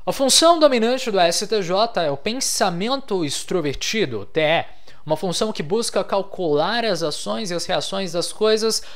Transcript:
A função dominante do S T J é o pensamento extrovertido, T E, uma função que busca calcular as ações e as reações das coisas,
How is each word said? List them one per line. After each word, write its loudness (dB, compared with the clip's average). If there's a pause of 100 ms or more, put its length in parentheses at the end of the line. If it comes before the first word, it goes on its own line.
A -2
função 6
dominante 4
do 2
S 4
T 0
J 0
é 0
o -2
pensamento -2
extrovertido, -2
T -2
E, 2 (420)
uma 0
função -2
que -4
busca -2
calcular 0
as 0
ações -4
e -4
as -4
reações -2
das -2
coisas, 2 (140)